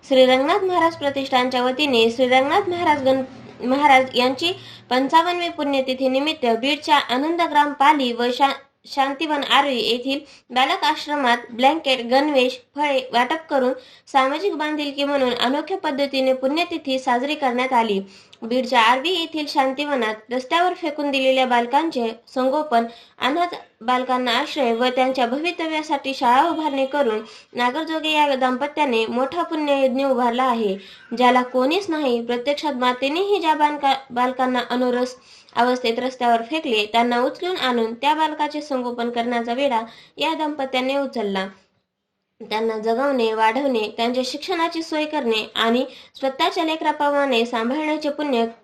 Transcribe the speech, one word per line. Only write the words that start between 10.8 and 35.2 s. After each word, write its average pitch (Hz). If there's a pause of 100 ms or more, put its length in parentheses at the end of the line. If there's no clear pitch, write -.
आश्रमात 294 (160)
ब्लँकेट, 262
गणवेश, 262 (160)
फळे 277
वाटप 320
करून 262 (340)
सामाजिक 302
बांधिलकी 294
म्हणून 269
अनोख्या 294
पद्धतीने 269
पुण्यतिथी 285
साजरी 262
करण्यात 254
आली. 226 (420)
बीडच्या 240
आर्वी 254
येथील 320
शांतिवनात 269 (180)
रस्त्यावर 339
फेकून 294
दिलेल्या 262
बालकांचे 240 (240)
संगोपन, 262 (360)
अनाथ 320 (340)
बालकांना 254
आश्रय 254
व 226
त्यांच्या 254
भवितव्यासाठी 311
शाळा 269
उभारणी 285
करून 262 (340)
नागरजोगे 311
या 294
दाम्पत्याने 254
मोठा 247
पुण्ययज्ञ 277
उभारला 247
आहे, 226 (400)
ज्याला 247
कोणीच 285
नाही. 254
प्रत्यक्षात 262
मातेनेही 277
ज्या 311
बालका-, 294
बालकांना 254 (100)
अनुरस 247 (400)